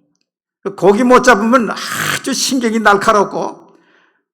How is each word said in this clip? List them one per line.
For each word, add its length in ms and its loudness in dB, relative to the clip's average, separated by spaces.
고기 260 2
못 200 4
잡으면 480 2
아주 600 -6
신경이 460 -2
날카롭고, 960 -2